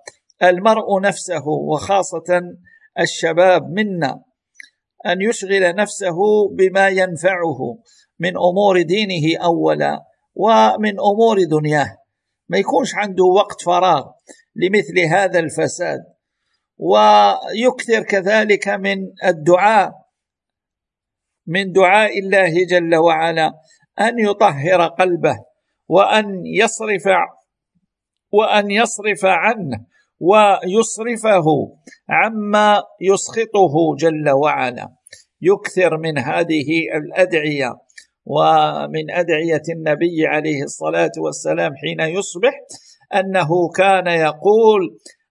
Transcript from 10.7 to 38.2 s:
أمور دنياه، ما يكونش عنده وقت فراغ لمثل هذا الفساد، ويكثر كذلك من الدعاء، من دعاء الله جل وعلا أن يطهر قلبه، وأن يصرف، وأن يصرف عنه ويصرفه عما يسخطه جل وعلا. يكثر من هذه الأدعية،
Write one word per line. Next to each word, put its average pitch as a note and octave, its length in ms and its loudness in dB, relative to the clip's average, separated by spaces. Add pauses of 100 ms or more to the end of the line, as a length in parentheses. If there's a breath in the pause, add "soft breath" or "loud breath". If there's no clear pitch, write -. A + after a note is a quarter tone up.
أمور G3+ 600 2
دنياه، D3+ 460 -2 (520)
ما F#3 100 -2
يكونش C4 360 -2
عنده F#3 300 0
وقت F#3 380 2
فراغ F3 420 0 (520 loud breath)
لمثل F#3 420 -2
هذا F3+ 400 0
الفساد، D#3+ 600 -4 (800)
ويكثر G#3+ 1200 2
كذلك G3+ 640 0
من G3 280 -4 (280)
الدعاء، F3+ 680 2 (1500)
من F#3 260 -4
دعاء G3 460 4
الله F#3+ 460 2
جل E3+ 320 2
وعلا D#3+ 560 2 (480 soft breath)
أن A#3 180 0
يطهر F#3 680 2
قلبه، D#3+ 500 0 (520)
وأن G3 580 2
يصرف، G3+ 580 -2 (1300)
وأن G#3 380 2
يصرف G3+ 540 -2
عنه F3+ 600 -2 (340)
ويصرفه G3+ 1600 2 (320 loud breath)
عما G#3 720 2 (180)
يسخطه F#3 960 0
جل D3+ 320 0
وعلا. C3+ 580 -2 (520 loud breath)
يكثر F3 580 0
من D#3+ 200 -4
هذه D#3+ 800 -2
الأدعية، D3+ 800 -2 (480 loud breath)